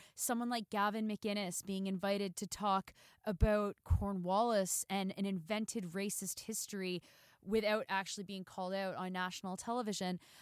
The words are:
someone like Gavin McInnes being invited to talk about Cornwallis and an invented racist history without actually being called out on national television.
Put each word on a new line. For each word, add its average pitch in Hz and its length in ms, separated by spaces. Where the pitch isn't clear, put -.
someone 240 340
like 240 200
Gavin 214 380
McInnes 202 580
being 190 220
invited 196 480
to 208 120
talk 190 460
about 208 580
Cornwallis 196 1040
and 196 280
an 196 80
invented 196 680
racist 190 500
history 185 600
without 214 460
actually 190 360
being 190 180
called 185 300
out 196 220
on 185 180
national 180 440
television. 208 640